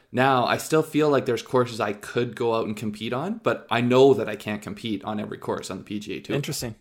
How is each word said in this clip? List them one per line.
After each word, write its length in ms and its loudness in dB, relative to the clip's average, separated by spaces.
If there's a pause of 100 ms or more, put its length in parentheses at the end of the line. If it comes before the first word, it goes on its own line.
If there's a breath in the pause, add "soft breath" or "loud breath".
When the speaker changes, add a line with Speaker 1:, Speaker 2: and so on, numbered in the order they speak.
(120)
Speaker 1:
now 340 4
I 100 2
still 280 0
feel 260 2
like 160 2
there's 160 0
courses 380 0
I 120 -2
could 440 -4
go 180 0
out 120 0
and 100 -6
compete 360 -6
on, 300 -6
but 260 -2
I 120 0
know 340 8
that 140 -2
I 80 -6
can't 260 -6
compete 420 -6
on 140 -4
every 200 -8
course 320 -6
on 80 -8
the 60 -14
P 140 -8
G 180 -8
A 40 -8
Tour. 160 -4
Speaker 2:
Interesting. 440 -6